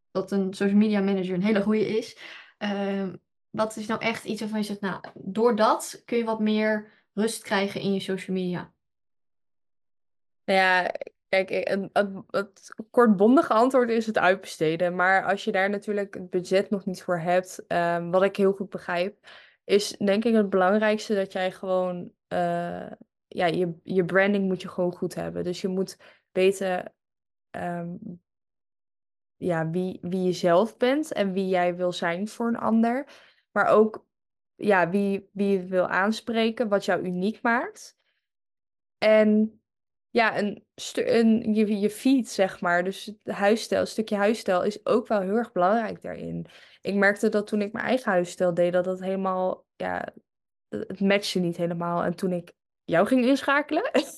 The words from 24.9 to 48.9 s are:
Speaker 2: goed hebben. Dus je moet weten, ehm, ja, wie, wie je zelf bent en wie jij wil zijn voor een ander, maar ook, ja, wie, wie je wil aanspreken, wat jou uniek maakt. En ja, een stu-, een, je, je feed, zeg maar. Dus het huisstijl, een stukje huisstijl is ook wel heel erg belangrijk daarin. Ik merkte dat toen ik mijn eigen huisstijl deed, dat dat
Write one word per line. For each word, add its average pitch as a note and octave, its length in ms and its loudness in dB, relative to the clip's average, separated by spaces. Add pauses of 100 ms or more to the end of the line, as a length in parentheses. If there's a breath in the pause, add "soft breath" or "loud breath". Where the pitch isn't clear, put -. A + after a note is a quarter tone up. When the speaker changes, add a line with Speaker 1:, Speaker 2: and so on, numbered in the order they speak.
Speaker 2:
goed F3+ 220 -8
hebben. E3+ 280 -6
Dus F3 180 -6
je G3+ 60 -2
moet F#3 300 -4 (340 soft breath)
weten, F#3+ 640 0 (560)
ehm, F3 440 -8 (1400)
ja, D#3+ 340 -2
wie, F3+ 320 -4
wie F3+ 220 -4
je F3+ 100 2
zelf F3+ 440 2
bent C#4+ 360 0
en G3 200 -2
wie F#3+ 140 -2
jij F3+ 280 2
wil F3+ 160 -2
zijn F3 360 -4
voor A#3 200 -6
een A#3 100 -2
ander, A#3 480 0 (460 soft breath)
maar G3+ 160 2
ook, G#3+ 380 4 (500)
ja, F#3 340 2
wie, G3 440 -2
wie G3 160 0
je F#3+ 160 0
wil F#3 220 0
aanspreken, A3 800 0
wat G3 160 0
jou F3+ 200 0
uniek F#3 360 -4
maakt. C4 560 -2 (1000)
En G#3+ 640 4 (480)
ja, A3+ 280 2
een G3+ 280 -4 (100)
stu-, - 320 -6
een, A3+ 460 4
je, G#3+ 260 2
je G3+ 100 0
feed, C4 400 0
zeg F#3+ 320 -2
maar. F3+ 220 0
Dus F#3+ 220 -8
het G#3+ 300 -10
huisstijl, G3+ 460 2
een F3+ 60 0
stukje G#3+ 280 -4
huisstijl G3+ 480 0
is - 220 -4
ook A3+ 220 2
wel G#3 120 0
heel F#3+ 160 -2
erg A#3 160 -2
belangrijk F#3+ 500 0
daarin. E3+ 440 -10 (360 loud breath)
Ik F#3+ 140 -4
merkte G3+ 340 2
dat G#3 180 0
toen G#3+ 140 -2
ik G3+ 120 -4
mijn - 120 -6
eigen B3+ 260 0
huisstijl F3+ 420 0
deed, F3 200 2
dat F3+ 120 2
dat F#3 140 -4